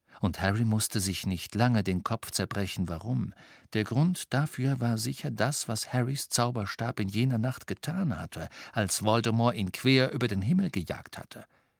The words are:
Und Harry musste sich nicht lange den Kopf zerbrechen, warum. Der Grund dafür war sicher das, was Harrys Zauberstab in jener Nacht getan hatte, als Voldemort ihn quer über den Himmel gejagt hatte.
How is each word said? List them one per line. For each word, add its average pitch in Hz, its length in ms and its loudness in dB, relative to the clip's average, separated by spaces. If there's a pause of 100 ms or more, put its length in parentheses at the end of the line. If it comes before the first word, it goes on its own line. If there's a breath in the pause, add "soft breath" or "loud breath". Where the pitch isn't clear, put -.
(200 loud breath)
Und 87 220 0
Harry 101 240 2
musste 107 340 2
sich 92 280 -2
nicht 92 260 -4
lange 113 300 4
den 92 200 0
Kopf - 280 -4
zerbrechen, 95 580 -2
warum. 104 440 -4 (400 loud breath)
Der 110 100 2
Grund 156 500 0
dafür 135 460 0
war 117 180 2
sicher 131 320 -4
das, 123 380 -2
was - 260 -6
Harrys 127 360 0
Zauberstab 120 720 -2
in 101 80 0
jener 117 300 2
Nacht 127 300 -2
getan 151 500 -2
hatte, 82 320 -8 (240 loud breath)
als 101 300 0
Voldemort 113 520 4
ihn 98 160 -2
quer 131 400 4
über 127 160 0
den 98 140 0
Himmel 175 300 2
gejagt - 480 -6
hatte. - 260 -16 (340)